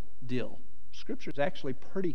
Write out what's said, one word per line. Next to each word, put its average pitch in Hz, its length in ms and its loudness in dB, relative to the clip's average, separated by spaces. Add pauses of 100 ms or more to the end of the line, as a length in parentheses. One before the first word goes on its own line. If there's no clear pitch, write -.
(260)
deal. 120 320 0 (340)
Scripture - 400 0
is - 60 0
actually 143 360 0
pretty 180 420 0